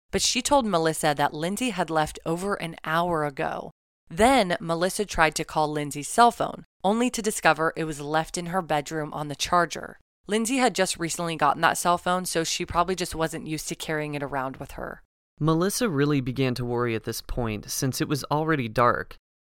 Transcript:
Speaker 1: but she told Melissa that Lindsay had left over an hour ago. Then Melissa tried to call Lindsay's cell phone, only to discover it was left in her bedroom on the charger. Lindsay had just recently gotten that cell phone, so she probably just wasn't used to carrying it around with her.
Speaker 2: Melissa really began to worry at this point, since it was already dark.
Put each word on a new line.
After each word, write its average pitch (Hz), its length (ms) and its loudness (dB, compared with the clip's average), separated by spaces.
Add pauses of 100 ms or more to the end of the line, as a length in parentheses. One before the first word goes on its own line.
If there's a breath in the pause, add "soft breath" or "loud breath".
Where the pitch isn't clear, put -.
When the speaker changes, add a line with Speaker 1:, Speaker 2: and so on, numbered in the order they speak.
(100)
Speaker 1:
but 196 100 -2
she - 220 0
told 277 240 4
Melissa 160 500 2
that 143 160 2
Lindsay 196 380 -2
had 175 180 -2
left 156 380 0
over 180 300 -2
an 165 280 -8
hour 165 400 0
ago. 147 460 -4 (400)
Then 202 500 4
Melissa 170 460 -2
tried 156 300 4
to 160 100 -4
call 151 260 0
Lindsay's 147 360 -4
cell - 220 6
phone, - 360 -4 (180)
only 226 240 2
to 233 140 -6
discover 160 520 2
it 160 100 -2
was 147 180 -6
left 156 340 -2
in 175 100 -4
her 180 140 -2
bedroom 151 540 -2
on 147 140 -6
the 143 60 -6
charger. - 640 0 (280)
Lindsay 220 320 0
had 247 160 4
just 185 240 0
recently 165 380 -4
gotten 147 260 2
that 151 160 4
cell 175 180 2
phone, 180 300 -2
so 165 180 0
she 170 220 -4
probably 175 280 0
just 170 200 -6
wasn't 156 320 -4
used 156 220 -6
to 170 60 -6
carrying 151 400 -4
it 147 80 -4
around 135 360 -6
with 139 140 -14
her. - 300 -12 (380)
Speaker 2:
Melissa 170 480 2
really 147 320 2
began 127 340 0
to 120 120 -6
worry 120 280 0
at 107 100 -4
this - 180 -6
point, 113 480 -4
since - 280 -2
it 156 100 -2
was 143 160 -2
already 151 440 0
dark. 120 480 2 (240)